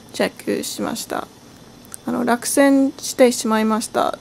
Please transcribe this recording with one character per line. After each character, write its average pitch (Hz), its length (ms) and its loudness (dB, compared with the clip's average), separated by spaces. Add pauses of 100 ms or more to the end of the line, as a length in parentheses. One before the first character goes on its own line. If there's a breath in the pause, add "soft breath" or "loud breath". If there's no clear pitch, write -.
(120)
チ - 120 -2
ェ - 100 2
ッ - 240 -4
ク - 60 -6
し - 180 -8
ま - 140 -4
し - 80 -8
た。 - 240 -8 (760)
あ 233 80 -4
の、 247 120 -2
落 240 240 0
選 277 500 4
し - 160 -10
て 254 160 6
し 247 160 -4
ま 220 140 0
い 220 40 2
ま 220 160 0
し 226 60 -6
た - 340 -2